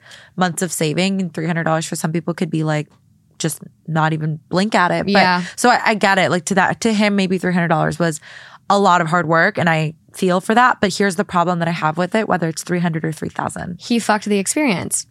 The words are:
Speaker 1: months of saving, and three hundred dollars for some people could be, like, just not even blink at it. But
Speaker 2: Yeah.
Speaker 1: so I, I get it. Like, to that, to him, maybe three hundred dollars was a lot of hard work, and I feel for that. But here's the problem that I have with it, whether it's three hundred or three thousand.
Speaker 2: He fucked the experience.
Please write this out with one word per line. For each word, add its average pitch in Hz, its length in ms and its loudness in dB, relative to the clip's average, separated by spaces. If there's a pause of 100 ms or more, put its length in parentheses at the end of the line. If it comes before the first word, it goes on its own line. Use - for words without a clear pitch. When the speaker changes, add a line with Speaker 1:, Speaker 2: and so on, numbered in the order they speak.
(360)
Speaker 1:
months 180 260 -2
of 175 80 -2
saving, 180 500 -2
and 175 140 -6
three 165 140 -4
hundred 165 160 -2
dollars 160 220 0
for 170 100 -8
some 160 160 -4
people 170 200 -4
could 160 180 -4
be, 160 120 -2
like, 151 260 -2 (500)
just - 220 -4 (280)
not 156 240 0
even 156 260 -4 (120)
blink 196 220 0
at 180 200 2
it. 170 120 -2
But 196 80 -2
Speaker 2:
Yeah. 185 300 4 (140)
Speaker 1:
so 247 120 2
I, 240 160 4
I 226 100 2
get 196 240 2
it. 160 120 4
Like, 175 160 0
to 196 80 -2
that, - 280 2
to 226 100 2
him, 208 240 2
maybe 190 220 0
three 180 140 -2
hundred 170 160 2
dollars 156 300 0
was 165 220 -2 (500)
a 202 80 4
lot 180 220 4
of 160 80 -2
hard 170 180 0
work, 165 320 2
and 170 100 0
I 156 260 0 (200)
feel 180 260 0
for 220 140 -2
that. 247 260 4
But 196 140 2
here's 196 220 0
the 202 80 0
problem 175 340 0
that 165 80 -2
I 170 60 0
have 156 260 -2
with 180 160 -2
it, 220 140 0
whether 170 200 0
it's 160 140 -6
three 180 160 -4
hundred 160 260 -2
or 160 60 -4
three - 200 -8
thousand. - 500 -8
Speaker 2:
He 240 180 -2
fucked 214 280 0
the 208 120 0
experience. 196 720 -2